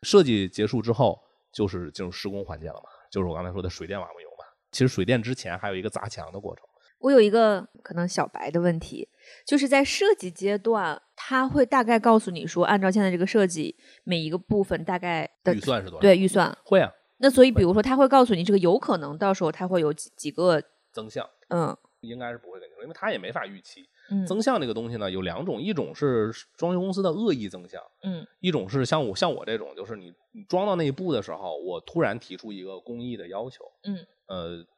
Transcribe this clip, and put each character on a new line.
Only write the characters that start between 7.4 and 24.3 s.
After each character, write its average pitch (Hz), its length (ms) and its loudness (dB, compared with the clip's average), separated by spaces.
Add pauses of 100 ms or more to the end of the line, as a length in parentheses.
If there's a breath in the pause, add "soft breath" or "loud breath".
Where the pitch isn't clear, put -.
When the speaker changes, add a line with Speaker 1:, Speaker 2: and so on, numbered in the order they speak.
Speaker 2:
可 - 140 -14
能 175 120 -2
小 170 200 -2
白 - 240 -10
的 170 100 0
问 170 180 0
题， - 300 -12 (380 soft breath)
就 294 100 2
是 269 100 2
在 277 160 4
设 403 300 2
计 185 160 -8
阶 196 260 -4
段， 202 460 -2 (140)
他 262 320 -2
会 262 180 4
大 247 180 2
概 226 140 4
告 220 220 6
诉 220 100 -6
你 170 160 -8
说， 175 180 0
按 202 160 2
照 190 120 2
现 208 100 4
在 190 80 2
这 180 80 -2
个 175 80 0
设 196 220 4
计， 160 280 -6 (280 soft breath)
每 175 160 -2
一 156 100 -4
个 170 80 -4
部 196 260 0
分 165 220 -4
大 180 140 -4
概 170 280 -4 (160)
的 - 120 4
Speaker 1:
预 208 40 -4
算 120 220 -2
是 92 80 -10
多 - 80 -14
少？ - 40 -10
Speaker 2:
对， 196 140 10
预 190 120 4
算。 185 360 2
Speaker 1:
会 196 160 4
啊。 139 120 2 (260)
Speaker 2:
那 262 100 6
所 254 160 10
以 262 80 8
比 220 120 4
如 175 100 4
说 214 80 4
他 262 140 0
会 269 120 6
告 262 160 8
诉 233 120 2
你 170 80 0
这 196 100 2
个 196 60 6
有 175 180 4
可 220 200 0
能 147 200 -8
到 196 160 2
时 190 100 -6
候 156 80 0
他 185 160 -6
会 180 140 2
有 151 100 0
几， - 240 -10
几 - 140 -10
个 165 320 2 (320)
Speaker 1:
增 110 160 -12
项。 - 180 -10 (220)
Speaker 2:
嗯。 165 260 -2 (260)
Speaker 1:
应 120 160 -12
该 120 140 -10
是 120 60 -12
不 90 120 -20
会 92 100 -18
跟 87 80 -20
你 - 60 -20
说， - 80 -20
因 120 60 -16
为 165 80 -16
他 214 160 -6
也 - 60 -6
没 95 140 -10
法 117 140 -8
预 98 160 -16
期。 - 200 -20 (300 soft breath)
Speaker 2:
嗯。 196 140 -2
Speaker 1:
增 185 160 -2